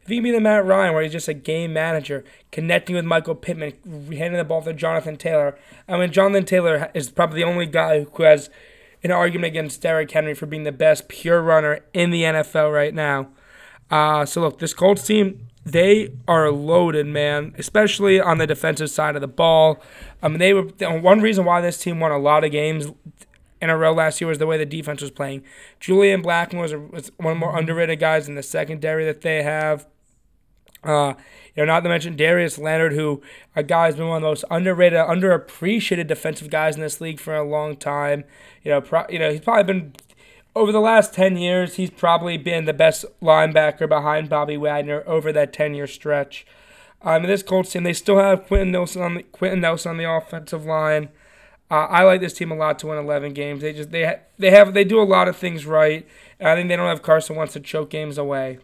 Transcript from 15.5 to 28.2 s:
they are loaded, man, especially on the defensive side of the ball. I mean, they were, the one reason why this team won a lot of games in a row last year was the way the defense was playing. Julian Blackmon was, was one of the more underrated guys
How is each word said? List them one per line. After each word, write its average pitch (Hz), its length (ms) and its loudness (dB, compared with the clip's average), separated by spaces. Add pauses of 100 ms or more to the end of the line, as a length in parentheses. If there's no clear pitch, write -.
they 190 480 2 (140)
are 160 240 4
loaded, 151 560 0
man, 147 520 -4
especially 196 600 2
on 170 180 2
the 160 80 0
defensive 151 440 -4
side 151 240 -2
of 147 60 -6
the 139 80 -8
ball. 160 520 4 (400)
I 170 60 -2
mean, 156 140 -2
they 185 120 6
were, 190 120 2
the 190 260 -6
one 180 300 4
reason 208 240 2
why 175 160 2
this 175 180 -4
team 170 220 -6
won 160 100 0
a 147 80 -2
lot 147 240 4
of 156 80 0
games 147 400 -4 (720)
in 165 80 -2
a 160 80 2
row 160 140 4
last 160 280 0
year 170 80 -4
was 156 100 -2
the 156 100 0
way 160 100 0
the 151 80 -2
defense 147 340 -10
was 143 120 -10
playing. 139 320 -10 (340)
Julian 196 420 4
Blackmon 170 400 -2
was, 160 140 -6
was 151 440 -14
one 160 160 -2
of - 20 -6
the 160 100 -4
more 170 100 -4
underrated 165 440 -2
guys 156 280 0